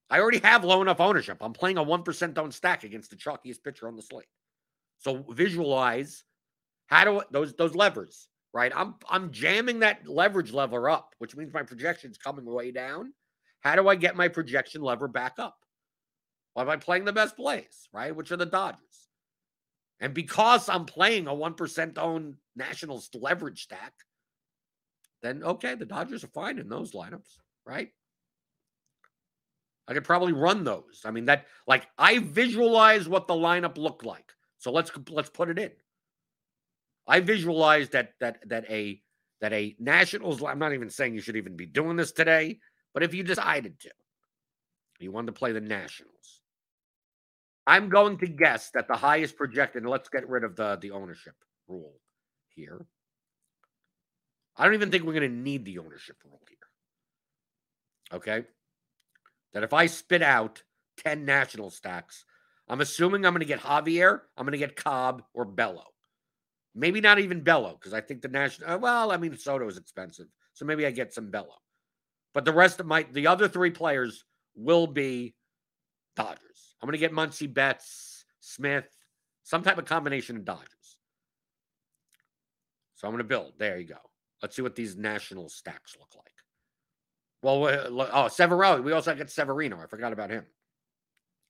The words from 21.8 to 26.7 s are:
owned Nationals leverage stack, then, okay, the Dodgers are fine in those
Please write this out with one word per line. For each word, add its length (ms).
owned 380
Nationals 580
leverage 480
stack, 300
then, 220
okay, 320
the 100
Dodgers 380
are 40
fine 300
in 100
those 240